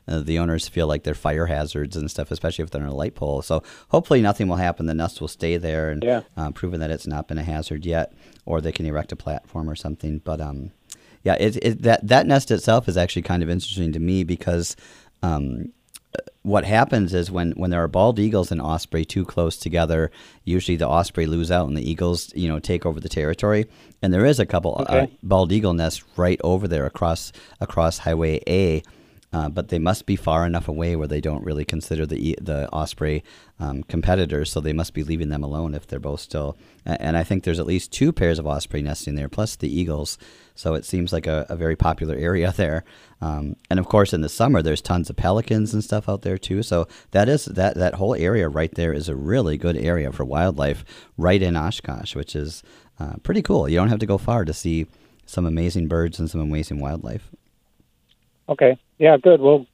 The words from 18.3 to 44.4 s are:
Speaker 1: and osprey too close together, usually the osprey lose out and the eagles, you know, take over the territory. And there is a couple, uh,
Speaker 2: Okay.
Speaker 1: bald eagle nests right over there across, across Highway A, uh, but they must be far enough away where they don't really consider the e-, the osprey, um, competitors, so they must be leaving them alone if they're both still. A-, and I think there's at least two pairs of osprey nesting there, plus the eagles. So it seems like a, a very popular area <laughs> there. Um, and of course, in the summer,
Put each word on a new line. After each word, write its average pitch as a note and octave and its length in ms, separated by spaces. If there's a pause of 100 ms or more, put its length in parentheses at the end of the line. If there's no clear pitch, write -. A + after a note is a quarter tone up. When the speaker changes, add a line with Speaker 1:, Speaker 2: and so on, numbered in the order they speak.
Speaker 1:
and E2+ 80
osprey D#2+ 460
too - 200
close E2+ 320
together, D#2+ 520 (360)
usually F2 320
the D#2 100
osprey E2 400
lose E2 240
out F2 160
and D2 100
the B1+ 100
eagles, E2+ 460
you F2 140
know, D#2 100
take E2+ 280
over D#2+ 140
the D#2+ 100
territory. G#2 580 (340)
And F#2+ 100
there F#2 140
is C#3 140
a G#2 60
couple, E2+ 340
uh, - 40
Speaker 2:
Okay. C3+ 280 (100)
Speaker 1:
bald F#2 300
eagle G#2 220
nests E2 300 (140)
right F2+ 260
over F#2 240
there D#2+ 200
across, - 440 (300)
across E2 380
Highway D#2+ 480
A, E2+ 340 (500)
uh, D#2+ 160
but D2+ 200
they F2+ 100
must F2 300
be G2+ 80
far E2 320
enough E2+ 200
away E2 280
where D#2 120
they D2 140
don't D2+ 220
really D2+ 220
consider D#2 420
the D2+ 240
e-, - 100
the C#2+ 300
osprey, D#2 520 (360)
um, C#2 240
competitors, E2 680
so - 80
they D2+ 140
must D#2+ 220
be D2+ 80
leaving D#2+ 260
them C#2+ 140
alone D2 320
if D2 100
they're C#2 140
both C#2+ 220
still. C#2+ 360 (300)
A-, E2 120
and D#2+ 160
I E2 80
think F#2+ 200
there's E2+ 160
at E2 80
least F2+ 240
two D3 200
pairs E2 280
of D2+ 80
osprey D2 340
nesting D2 320
there, C#2+ 160
plus - 260
the - 140
eagles. D#2 480 (380)
So - 180
it D2+ 100
seems F2 300
like E2 140
a, D#2 200
a - 80
very E2 200
popular D#2+ 400
area F2 360
<laughs> - 60
there. E2 260 (380)
Um, D2+ 340 (140)
and F#2 100
of F#2+ 60
course, G2+ 280
in E2+ 80
the D2+ 80
summer, A2+ 340